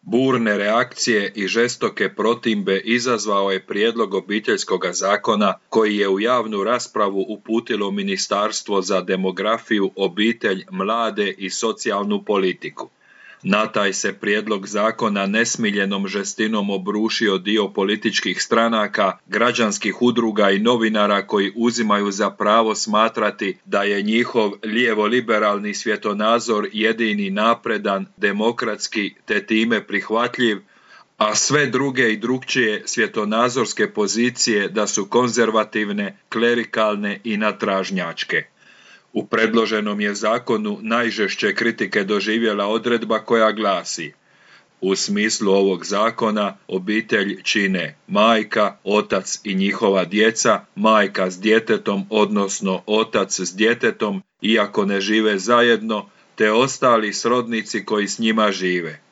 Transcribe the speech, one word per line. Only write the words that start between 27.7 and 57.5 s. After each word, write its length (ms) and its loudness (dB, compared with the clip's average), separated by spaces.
demokratski 960 -2
te 220 -4
time 400 0
prihvatljiv, 720 -2
a 180 0
sve 320 2
druge 460 0
i 40 -2
drukčije 680 -2
svjetonazorske 1040 0
pozicije 800 0
da 180 -2
su 180 -2
konzervativne, 1120 0
klerikalne 920 0
i 120 -2
natražnjačke. 1080 -2
U 140 -4
predloženom 720 0
je 140 -2
zakonu 680 -2
najžešće 720 0
kritike 500 0
doživjela 640 0
odredba 520 0
koja 340 4
glasi: 600 -4
„U 160 0
smislu 560 0
ovog 320 2
zakona 720 -2
obitelj 760 -2
čine 540 -2
majka, 800 2
otac 600 0
i 100 -4
njihova 500 2
djeca, 560 2
majka 560 2
s 100 -12
djetetom, 720 2
odnosno 760 0
otac 540 0
s 160 -6
djetetom, 640 0
iako 420 0
ne 160 0
žive 380 2
zajedno, 680 2
te 180 2
ostali 600 2
srodnici 720 -2